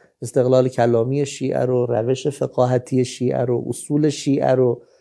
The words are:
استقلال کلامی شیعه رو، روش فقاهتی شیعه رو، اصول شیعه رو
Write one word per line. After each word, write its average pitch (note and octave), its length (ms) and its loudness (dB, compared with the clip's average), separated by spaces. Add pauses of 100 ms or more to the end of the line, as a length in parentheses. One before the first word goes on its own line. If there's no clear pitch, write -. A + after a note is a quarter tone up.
(220)
استقلال B2+ 460 2
کلامی B2 580 0
شیعه C3 400 -4
رو، B2+ 200 0
روش A#2+ 420 -2
فقاهتی B2+ 760 0
شیعه B2+ 360 -4
رو، B2 260 -2
اصول D3 420 -2
شیعه C#3 420 0
رو B2+ 300 2 (200)